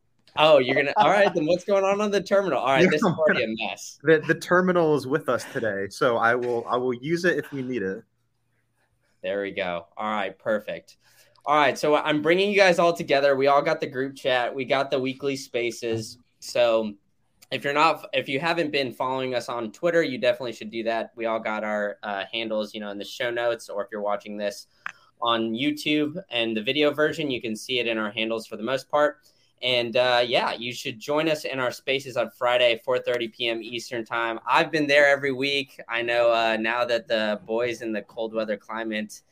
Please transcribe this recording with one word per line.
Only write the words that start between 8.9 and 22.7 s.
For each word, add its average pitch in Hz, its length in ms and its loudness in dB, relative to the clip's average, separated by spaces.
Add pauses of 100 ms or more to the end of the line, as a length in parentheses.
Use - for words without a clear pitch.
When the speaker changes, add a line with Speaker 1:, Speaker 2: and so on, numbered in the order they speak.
Speaker 1:
There 98 200 -2
we 98 100 -4
go. 90 360 -4 (100)
All 107 120 -4
right, 98 300 -4
perfect. 104 560 -6 (500)
All 147 100 2
right, 147 220 4
so 151 180 2
I'm 151 260 0
bringing 180 300 2
you 196 40 0
guys 190 220 6
all 170 160 4
together. 143 420 2
We 135 120 2
all 139 140 6
got 160 200 0
the 143 60 -4
group 135 280 -6
chat. 123 380 0
We 131 120 -6
got 135 260 0
the 139 80 0
weekly 131 360 -4
spaces. 117 840 -6 (200)
So 113 540 2 (560)
if 131 140 -6
you're 143 100 -2
not, 151 400 2
if 131 160 -2
you 135 100 -2
haven't 165 320 -2
been 135 220 -2
following 131 400 -4
us 120 160 -4
on 117 220 -6
Twitter, 170 320 0
you 131 160 -6
definitely 120 340 0
should 110 160 -14
do 113 140 -6
that. 113 320 -2
We 113 100 -4
all 113 140 0
got 107 240 -4
our, 104 400 -2
uh, 98 280 -4
handles, 110 440 -4